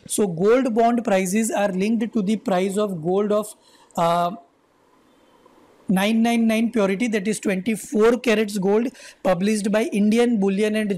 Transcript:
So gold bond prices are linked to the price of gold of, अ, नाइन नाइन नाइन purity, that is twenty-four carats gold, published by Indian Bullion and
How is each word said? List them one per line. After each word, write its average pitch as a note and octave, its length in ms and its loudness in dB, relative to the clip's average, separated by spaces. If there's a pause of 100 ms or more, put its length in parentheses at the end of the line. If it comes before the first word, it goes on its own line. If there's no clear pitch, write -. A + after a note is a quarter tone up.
So - 120 -2
gold G#3 460 2
bond A#3 320 2
prices G3+ 480 0 (100)
are G3+ 140 0
linked G#3 460 -2
to G#3+ 60 0
the G#3 160 0 (100)
price F#3+ 300 0
of G#3 120 0 (180)
gold G3+ 240 0
of, G#3 120 0 (540)
अ, F3 320 0 (1600)
नाइन G3+ 300 0
नाइन A#3 240 2
नाइन A3+ 320 0
purity, G3+ 380 0
that G#3 140 -4
is - 180 -4
twenty-four G#3+ 640 0
carats G#3+ 460 0
gold, G3+ 260 2 (420)
published G3 420 0
by G#3+ 160 0 (100)
Indian A3 360 4 (100)
Bullion G#3+ 440 0
and G3+ 140 -2